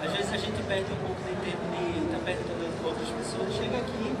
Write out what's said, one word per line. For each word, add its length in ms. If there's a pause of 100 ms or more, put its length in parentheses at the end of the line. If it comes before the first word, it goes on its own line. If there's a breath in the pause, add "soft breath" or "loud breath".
Às 80
vezes 160
a 80
gente 320
perde 240
um 80
pouco 240
de 160
tempo 240
de 480
tá 80
perto 240
de 160 (240)
outras 240
pessoas, 480
chega 240
aqui 380